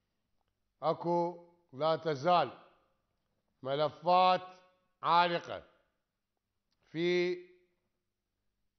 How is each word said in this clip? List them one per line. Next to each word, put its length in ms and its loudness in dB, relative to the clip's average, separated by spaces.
أكو 640 -2
لا 220 -2
تزال 640 0
ملفات 800 2
عالقة 600 0
في 480 -2